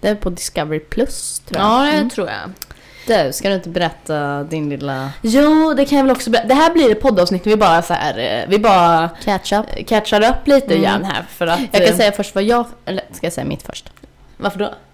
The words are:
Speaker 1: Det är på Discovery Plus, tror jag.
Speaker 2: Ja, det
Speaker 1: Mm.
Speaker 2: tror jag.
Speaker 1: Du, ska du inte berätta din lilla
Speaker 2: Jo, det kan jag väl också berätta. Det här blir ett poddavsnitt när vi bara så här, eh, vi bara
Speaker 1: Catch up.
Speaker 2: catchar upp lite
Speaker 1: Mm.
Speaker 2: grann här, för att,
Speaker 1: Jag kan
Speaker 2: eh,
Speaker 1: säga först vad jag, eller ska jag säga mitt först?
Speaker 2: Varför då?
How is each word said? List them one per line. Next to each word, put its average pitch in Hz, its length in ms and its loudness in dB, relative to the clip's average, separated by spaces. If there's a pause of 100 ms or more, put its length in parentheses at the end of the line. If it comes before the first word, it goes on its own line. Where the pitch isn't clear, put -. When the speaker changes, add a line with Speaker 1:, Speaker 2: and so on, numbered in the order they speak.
Speaker 1:
Det 240 100 -2
är 214 40 2
på 202 160 -4
Discovery 156 500 -6
Plus, - 640 -6
tror - 160 -4
jag. 208 80 2
Speaker 2:
Ja, 247 140 2
det 208 120 2
Speaker 1:
Mm. 220 140 0
Speaker 2:
tror 196 180 -6
jag. 104 240 -10 (760)
Speaker 1:
Du, 131 60 -4
ska - 160 -4
du 196 60 2
inte 175 140 -6
berätta 156 760 -4
din 156 260 -4
lilla 139 420 -6 (120)
Speaker 2:
Jo, 302 540 4
det 277 80 4
kan 285 140 0
jag 269 60 4
väl 269 120 4
också 240 140 -6
berätta. 226 180 0
Det 254 60 4
här 320 180 4
blir 311 180 4
ett 214 100 0
poddavsnitt 190 440 2
när 214 80 0
vi 214 40 4
bara 175 260 4
så 170 120 -4
här, 143 240 -4
eh, 117 300 -4
vi 196 100 2
bara 175 520 4 (140)
Speaker 1:
Catch 196 280 -2
up. - 360 -4
Speaker 2:
catchar 214 420 2
upp - 180 -2
lite 277 260 4
Speaker 1:
Mm. - 80 2
Speaker 2:
grann 196 220 0
här, 185 260 -4
för - 160 -4
att, 170 140 0 (120)
Speaker 1:
Jag 196 100 4
kan 214 100 6
Speaker 2:
eh, 196 40 0
Speaker 1:
säga 202 160 2
först 202 220 -6
vad 196 100 0
jag, 233 200 2 (200)
eller 190 280 -8
ska - 140 -8
jag 165 60 -4
säga 131 140 -8
mitt - 160 -8
först? - 280 -16 (460)
Speaker 2:
Varför 185 220 -6
då? 208 120 -4 (240)